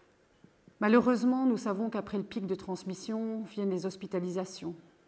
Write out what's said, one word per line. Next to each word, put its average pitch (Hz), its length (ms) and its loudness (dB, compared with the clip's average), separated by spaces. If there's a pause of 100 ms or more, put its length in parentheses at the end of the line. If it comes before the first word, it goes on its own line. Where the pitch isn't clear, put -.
(800)
Malheureusement, 247 680 6
nous 233 120 4
savons 214 320 -2
qu'après 202 280 -4
le 196 60 0
pic 202 220 -6
de 185 100 0
transmission 220 840 -6
viennent 202 300 -2
les 180 140 0
hospitalisations 180 920 -4 (320)